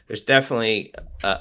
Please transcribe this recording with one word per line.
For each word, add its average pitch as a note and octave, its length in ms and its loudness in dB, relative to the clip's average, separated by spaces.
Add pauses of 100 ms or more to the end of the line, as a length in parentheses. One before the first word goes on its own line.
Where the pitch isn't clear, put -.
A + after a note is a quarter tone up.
there's - 120 -6
definitely A#2 720 2 (300)
a, G2 180 0